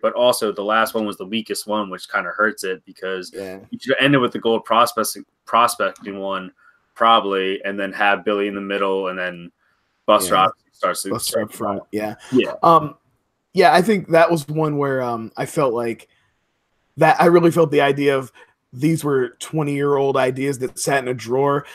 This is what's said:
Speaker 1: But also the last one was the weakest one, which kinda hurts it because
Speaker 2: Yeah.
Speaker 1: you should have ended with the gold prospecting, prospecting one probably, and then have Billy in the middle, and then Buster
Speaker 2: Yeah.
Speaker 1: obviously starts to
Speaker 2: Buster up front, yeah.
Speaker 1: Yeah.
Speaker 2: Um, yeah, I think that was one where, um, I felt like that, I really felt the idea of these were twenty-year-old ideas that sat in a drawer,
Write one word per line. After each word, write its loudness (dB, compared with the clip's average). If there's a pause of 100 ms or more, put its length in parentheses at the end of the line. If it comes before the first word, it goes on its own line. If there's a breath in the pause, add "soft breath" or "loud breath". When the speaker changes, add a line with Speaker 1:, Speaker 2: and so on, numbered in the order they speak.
Speaker 1:
But -2
also 2
the -8
last 0
one -2
was -8
the -12
weakest -8
one, -4
which -14
kinda -4
hurts -2
it -6
because -10
Speaker 2:
Yeah. -12 (100)
Speaker 1:
you -12
should -4
have 2
ended 4
with -2
the -8
gold 0
prospecting, 0 (200)
prospecting -2
one -8 (440 soft breath)
probably, 2
and -6
then -6
have 0
Billy 0
in -6
the -6
middle, -2
and -6
then -10 (540)
Buster 4
Speaker 2:
Yeah. 4
Speaker 1:
obviously -8
starts -4
to -8
Speaker 2:
Buster -4
up -8
front, -6 (100)
yeah. -6 (180 loud breath)
Speaker 1:
Yeah. 2
Speaker 2:
Um, 2 (560)
yeah, 6
I 6
think 0
that 6
was -2
one -2
where, -2
um, -6
I -4
felt 0
like -4 (880)
that, 4
I 6
really 6
felt 2
the 4
idea 2
of -6 (400 soft breath)
these -2
were 0
twenty-year-old -2
ideas 0
that -6
sat 0
in -6
a -4
drawer, 0 (100)